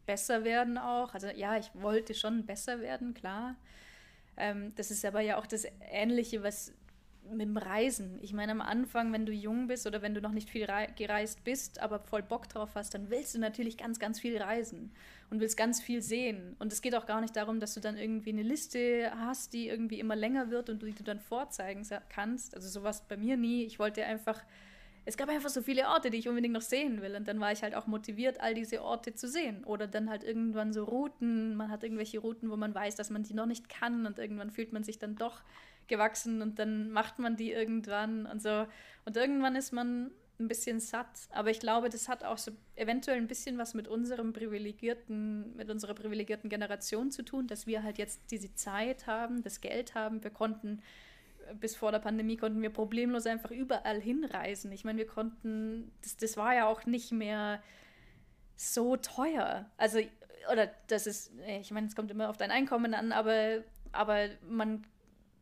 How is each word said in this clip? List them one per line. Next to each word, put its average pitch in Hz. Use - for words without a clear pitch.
besser 220
werden 240
auch. 247
Also 196
ja, 202
ich 214
wollte 214
schon 226
besser 240
werden, 240
klar. 226
Ähm, 208
das 202
ist 208
aber 208
ja 214
auch 214
das 214
Ähnliche, 226
was 202
mit 220
dem 208
Reisen. 208
Ich 202
meine, 208
am 220
Anfang, 233
wenn 220
du 214
jung 214
bist 247
oder 202
wenn 208
du 208
noch 214
nicht 214
viel 214
rei-, 202
gereist 214
bist, -
aber 208
voll 208
Bock 233
drauf 214
hast, 208
dann 202
willst 254
du 233
natürlich 226
ganz, 226
ganz 220
viel 240
reisen 220
und 220
willst 220
ganz 233
viel 240
sehen. 214
Und 214
es -
geht 247
auch 233
gar 220
nicht 226
darum, 220
dass 208
du 214
dann 214
irgendwie 220
eine 214
Liste 240
hast, 233
die 233
irgendwie 220
immer 220
länger 233
wird 240
und 220
die 214
du 214
dann 208
vorzeigen 208
sa-, 208
kannst. 226
Also 185
sowas 202
bei 202
mir 233
nie. 240
Ich 226
wollte 214
einfach, 220
es 220
gab 277
einfach 285
so 262
viele 262
Orte, 311
die 226
ich 233
unbedingt 240
noch 226
sehen 254
will. 196
Und 208
dann 208
war 208
ich 208
halt 214
auch 214
motiviert, 220
all 226
diese 220
Orte 233
zu -
sehen. 247
Oder 208
dann 214
halt 214
irgendwann 220
so 214
Routen. 226
Man 214
hat 214
irgendwelche 220
Routen, 226
wo 214
man 214
weiß, 202
dass 208
man 214
die 208
noch 220
nicht 233
kann. 240
Und 208
irgendwann 214
fühlt 226
man 220
sich 220
dann 214
doch 233
gewachsen 220
und 214
dann 214
macht 220
man 233
die 226
irgendwann 220
und 214
so. 214
Und 220
irgendwann 269
ist 269
man 240
ein 226
bisschen 226
satt. 233
Aber 214
ich 220
glaube, 233
das 226
hat 247
auch 214
so -
eventuell 247
ein 233
bisschen 247
was 233
mit 220
unserem 233
privilegierten, 214
mit 220
unserer 208
privilegierten 214
Generation 208
zu -
tun, 254
dass 226
wir 214
halt 214
jetzt -
diese 196
Zeit 220
haben, 233
das -
Geld -
haben. 220
Wir 214
konnten, 214
bis 220
vor 214
der 214
Pandemie 220
konnten 220
wir 214
problemlos 226
einfach 226
überall 240
hinreisen. 202
Ich 196
meine, 220
wir 220
konnten, 220
das, -
das 220
war 220
ja 233
auch 220
nicht 240
mehr 208
so 240
teuer. 254
Also, 220
oder 220
das 214
ist, -
ich 196
meine, 214
es 214
kommt 214
immer 214
auf 214
dein 202
Einkommen 233
an, 226
aber, 220
aber 208
man, 220